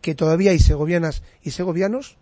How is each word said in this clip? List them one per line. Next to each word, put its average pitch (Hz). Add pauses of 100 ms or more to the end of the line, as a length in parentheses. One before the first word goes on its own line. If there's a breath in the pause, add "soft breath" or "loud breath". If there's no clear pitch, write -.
que 160
todavía 165
hay 175
segovianas 156 (200 soft breath)
y 139
segovianos 190